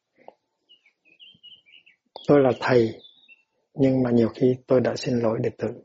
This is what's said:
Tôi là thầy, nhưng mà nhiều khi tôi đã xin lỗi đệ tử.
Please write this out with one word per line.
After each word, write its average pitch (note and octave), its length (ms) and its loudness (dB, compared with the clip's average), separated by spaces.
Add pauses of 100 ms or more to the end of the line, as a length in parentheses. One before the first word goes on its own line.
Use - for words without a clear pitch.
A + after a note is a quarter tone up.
(2250)
Tôi D3 120 4
là C3 100 2 (100)
thầy, A#2 400 0 (720)
nhưng C3 280 0
mà B2 80 -2
nhiều A#2 240 4
khi B2+ 220 0 (100)
tôi B2+ 140 2
đã A2+ 160 -2
xin B2 220 -6
lỗi A#2 240 -2
đệ A#2 160 -4
tử. D#3+ 100 -6 (160)